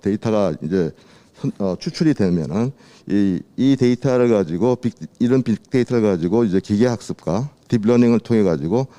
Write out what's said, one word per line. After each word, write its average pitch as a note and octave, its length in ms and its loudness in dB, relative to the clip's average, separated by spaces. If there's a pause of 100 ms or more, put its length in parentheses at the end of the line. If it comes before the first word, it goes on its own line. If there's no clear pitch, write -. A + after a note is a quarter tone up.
데이터가 G#2 600 -2
이제 E2+ 300 -2 (440)
선-, C#3 220 -6
어, F#2+ 200 -4
추출이 D#3+ 360 -2
되면은 F2 560 -2 (380)
이, G2 320 0 (160)
이 C3+ 200 2
데이터를 B2 520 2
가지고 G2+ 480 0
빅-, - 180 -6 (240)
이런 B2+ 240 2
빅데이터를 A#2+ 600 -2
가지고 F#2+ 420 0
이제 F#2+ 160 0
기계학습과 A2 920 -2 (160)
딥러닝을 A#2 540 2
통해 A2 240 0
가지고 F2 420 0 (120)